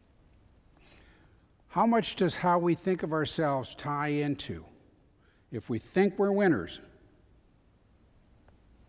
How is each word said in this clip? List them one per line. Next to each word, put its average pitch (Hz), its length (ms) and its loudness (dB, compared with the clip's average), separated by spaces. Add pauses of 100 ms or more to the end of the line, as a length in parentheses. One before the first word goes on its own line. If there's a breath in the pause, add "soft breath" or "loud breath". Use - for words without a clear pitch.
(1700 soft breath)
How 202 180 2
much 233 300 2
does 180 200 0
how 175 220 2
we 170 160 2
think 180 300 -2
of 156 80 -4
ourselves 143 640 -2
tie 147 320 -4
into 143 560 -4 (880 soft breath)
if 117 180 -10
we 113 80 -2
think 196 400 0
we're 202 140 2
winners 175 480 0 (2000)